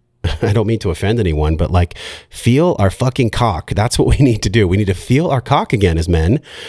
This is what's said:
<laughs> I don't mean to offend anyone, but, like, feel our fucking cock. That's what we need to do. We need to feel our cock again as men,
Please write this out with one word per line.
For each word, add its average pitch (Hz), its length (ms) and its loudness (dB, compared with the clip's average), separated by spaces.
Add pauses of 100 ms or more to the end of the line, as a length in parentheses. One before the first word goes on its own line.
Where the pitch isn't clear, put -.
(240)
<laughs> - 180 -4
I 113 100 0
don't 107 140 0
mean 113 140 -2
to 101 100 -4
offend 101 300 -2
anyone, 78 380 0
but, 82 120 -2
like, 87 260 0 (340)
feel 151 500 2
our 98 100 2
fucking 123 400 -2
cock. 101 460 -2
That's - 240 0
what - 80 2
we - 100 4
need 120 260 2
to 104 60 -4
do. 101 180 2
We 92 100 2
need 104 100 0
to 95 80 -2
feel 143 320 0
our 135 140 0
cock 165 320 0
again 95 240 2
as 80 120 -2
men, 87 320 2 (280)